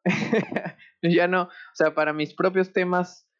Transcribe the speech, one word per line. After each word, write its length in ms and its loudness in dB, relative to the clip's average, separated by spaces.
<laughs> 720 -4
ya 260 4
no, 160 0
o 320 -14
sea, 180 2
para 200 0
mis 200 -6
propios 400 0
temas 540 -2